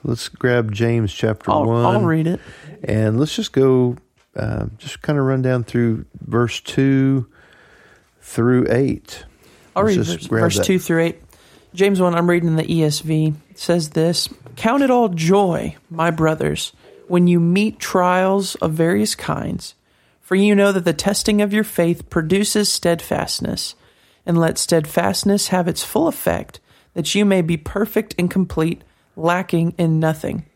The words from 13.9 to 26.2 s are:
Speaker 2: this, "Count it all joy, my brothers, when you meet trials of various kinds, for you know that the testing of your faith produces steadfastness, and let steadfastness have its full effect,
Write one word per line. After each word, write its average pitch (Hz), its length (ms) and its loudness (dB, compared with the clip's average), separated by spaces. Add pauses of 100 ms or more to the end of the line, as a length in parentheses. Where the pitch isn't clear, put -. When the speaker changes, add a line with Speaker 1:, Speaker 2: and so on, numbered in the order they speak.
Speaker 2:
this, 165 380 0 (260)
"Count 277 280 0
it 262 80 2
all 240 180 4
joy, 170 680 0 (140)
my 165 220 0
brothers, 156 600 -2 (360)
when 175 200 4
you 175 120 4
meet 190 400 0
trials 185 760 0
of 160 180 -4
various 185 420 0
kinds, - 600 -8 (460)
for - 140 -2
you 208 200 4
know 202 160 6
that 185 140 0
the 170 80 2
testing 208 480 0
of 208 120 0
your 214 100 2
faith 170 460 -2
produces 196 600 0
steadfastness, - 1040 -4 (500)
and 170 120 0
let 165 200 0
steadfastness 190 920 0
have 180 180 0
its - 160 -4
full 320 240 0
effect, - 520 -4 (340)